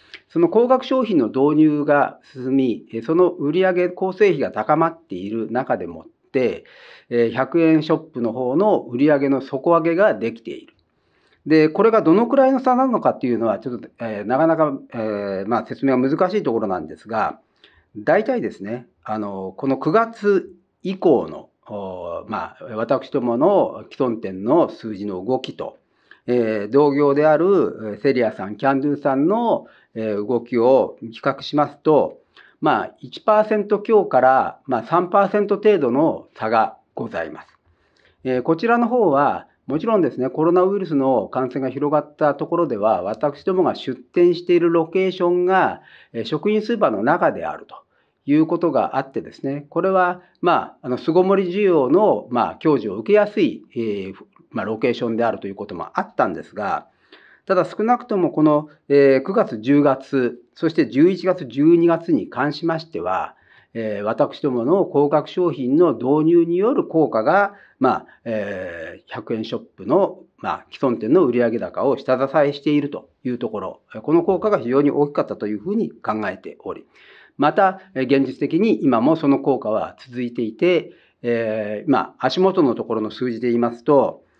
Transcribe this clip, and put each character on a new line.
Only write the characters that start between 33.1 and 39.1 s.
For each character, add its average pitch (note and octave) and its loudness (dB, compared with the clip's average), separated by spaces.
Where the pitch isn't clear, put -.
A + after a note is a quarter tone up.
パ G#3+ 2
ー G#3+ 0
セ A3 0
ン G3+ -2
ト G3+ 0
強 G#3 2
か B2+ 2
ら、 B2+ 4
ま B2+ -2
あ、 A2+ -6
三 F3 0
パ G3+ 4
ー F#3+ -2
セ G#3 0
ン G3+ 0
ト G3+ 0
程 G3+ 4
度 C3+ 0
の C3 0
差 A2 -4
が A2 0
ご A2+ -8
ざ E2 -6
い D#2 -10
ま - -16
す。 - -20
え B2+ -2
ー、 B2 -4
こ E3 0
ち E3+ -4
ら A#3 4
の A#3+ 2
方 A3+ 2